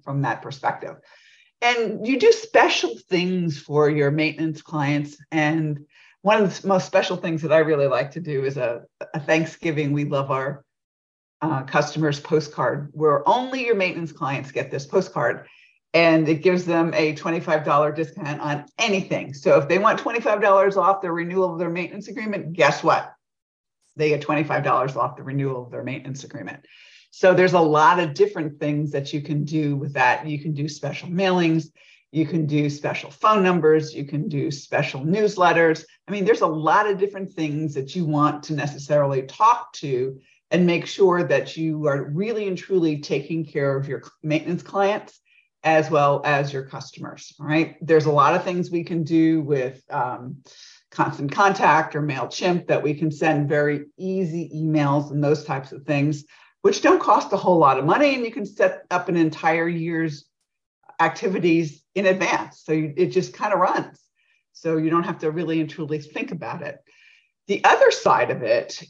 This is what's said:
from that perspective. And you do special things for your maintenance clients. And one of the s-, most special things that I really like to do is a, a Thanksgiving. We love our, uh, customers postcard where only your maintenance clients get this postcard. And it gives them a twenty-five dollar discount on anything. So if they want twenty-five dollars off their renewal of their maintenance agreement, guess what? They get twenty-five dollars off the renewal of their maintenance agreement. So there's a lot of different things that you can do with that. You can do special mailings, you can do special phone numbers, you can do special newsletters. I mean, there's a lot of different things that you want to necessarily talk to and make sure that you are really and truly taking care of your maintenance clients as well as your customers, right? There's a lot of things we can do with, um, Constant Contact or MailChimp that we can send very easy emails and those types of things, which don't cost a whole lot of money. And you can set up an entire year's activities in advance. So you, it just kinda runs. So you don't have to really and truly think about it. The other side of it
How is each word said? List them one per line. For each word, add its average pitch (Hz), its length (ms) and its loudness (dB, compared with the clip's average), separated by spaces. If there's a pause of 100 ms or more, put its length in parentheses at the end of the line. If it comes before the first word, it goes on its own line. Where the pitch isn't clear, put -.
from 139 200 -4
that 117 180 -4
perspective. - 540 -8 (640)
And 233 440 0
you 254 140 0
do 466 120 8
special - 640 2 (120)
things 180 500 0
for 147 300 2
your 147 220 2
maintenance 156 500 -2
clients. 147 560 -4 (140)
And 151 540 0 (380)
one 214 140 4
of 202 120 2
the - 60 -10
s-, - 100 -14
most 190 220 2
special 190 280 0
things 170 260 -4
that 151 120 0
I 160 60 8
really 151 280 2
like 143 240 -2
to - 80 -12
do 147 240 -4
is 135 140 -4
a, 120 240 -4 (320)
a 165 60 -4
Thanksgiving. 156 760 -2
We 147 120 -2
love 139 260 -4
our, 135 340 -6 (760)
uh, 147 220 -2
customers 147 560 -2
postcard 147 760 -2
where 147 340 2
only 254 380 0
your 233 100 2
maintenance 170 360 -4
clients 135 400 -6
get - 200 -6
this 135 140 -8
postcard. 165 600 -2 (480)
And 160 320 6
it 156 140 2
gives 180 240 2
them 170 300 0
a 156 180 2
twenty-five 165 500 -2
dollar 147 280 2
discount 147 500 -6
on 147 240 -6 (140)
anything. 190 560 -2
So 160 240 4
if 143 80 -2
they 180 100 2
want 208 220 2
twenty-five 226 420 -2
dollars 196 340 6
off 190 260 2
their 175 120 -4
renewal 170 400 0
of 165 60 -8
their 175 100 -2
maintenance 175 380 -8
agreement, 196 460 -8
guess 151 300 2
what? 143 300 0 (800)
They 151 140 0
get 143 120 0
twenty-five 143 420 -2
dollars 135 320 0
off 127 220 -2
the - 40 -18
renewal 135 440 -4
of 120 60 -18
their 123 120 -10
maintenance 131 400 -10
agreement. - 420 -14 (460)
So 185 240 6
there's 180 180 6
a 180 60 6
lot 160 400 6
of 156 160 -2
different 185 440 0
things 147 320 -2
that 143 220 -6
you 151 80 -4
can 147 220 -4
do 147 320 -2
with 139 180 -6
that. 127 320 2
You 147 140 -6
can 160 140 -6
do 143 140 -4
special 147 420 -10
mailings, 175 580 0 (440)
you 156 140 0
can 156 220 -2
do 147 240 0
special - 400 -8
phone 214 320 2
numbers, 156 500 4
you 139 120 -8
can 151 220 -6
do 139 220 -4
special 139 520 -4
newsletters. 170 840 2 (220)
I - 40 -10
mean, 196 140 -2
there's 220 160 4
a 185 60 2
lot 160 420 2
of 196 80 0
different 190 360 -4
things 151 420 -4
that 135 200 -8
you 180 100 -2
want 147 380 0
to 160 100 -6
necessarily 139 680 0
talk 226 500 0
to 135 460 -6 (300)
and 175 160 4
make 170 220 0
sure 175 360 2
that 139 320 -2
you 156 300 -4
are 139 200 0
really 208 420 -4
and 185 100 -4
truly 165 400 0
taking 160 480 -4
care 139 320 -2
of 139 100 -6
your 135 140 -6 (220)
maintenance 151 400 -2
clients - 560 -2 (460)
as 156 240 4
well 143 360 2
as 143 260 0
your 135 120 -8
customers, - 760 -16
right? 151 400 -2
There's 156 260 4
a 156 60 2
lot 147 240 4
of 180 80 0
things 180 260 -4
we 170 140 -4
can 170 200 -4
do 160 380 2
with, 135 480 -2
um, 127 540 -6 (480)
Constant 143 400 -4
Contact 180 640 2
or 147 60 -2
MailChimp 151 640 -2
that 143 160 0
we 151 100 0
can 156 160 -2
send 147 380 0
very 147 380 0 (120)
easy 175 560 -4
emails 147 580 0
and 143 120 -2
those 147 220 0
types 139 260 -8
of - 140 -18
things, 147 400 -2 (380)
which - 180 2
don't - 200 4
cost 262 300 2
a 196 60 -2
whole 180 200 2
lot 135 220 4
of 139 60 -2
money. 269 280 4
And 247 120 -4
you 226 60 -6
can 208 140 -8
set - 460 -2
up 180 160 -2
an 180 80 0
entire 165 540 0
year's 165 560 -4 (720)
activities 165 840 0 (140)
in 190 120 0
advance. 190 580 -2
So 160 80 -2
you, 156 240 -2
it 180 100 2
just - 280 -2
kinda 214 200 -2
runs. - 460 -2 (500)
So 160 240 -4
you 156 140 0
don't 170 140 2
have 170 160 -6
to 156 120 -2
really 160 300 -2
and 147 80 -4
truly 151 300 -6
think - 320 -10
about 147 300 -10
it. - 160 -12 (720)
The 196 160 -4
other 262 260 8
side 120 420 2
of - 120 -6
it - 460 -2